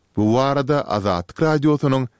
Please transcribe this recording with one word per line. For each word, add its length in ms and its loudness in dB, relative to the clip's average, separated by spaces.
Bu 180 2
barada 480 0
Azatlyk 460 -2
Radiosynyň 640 0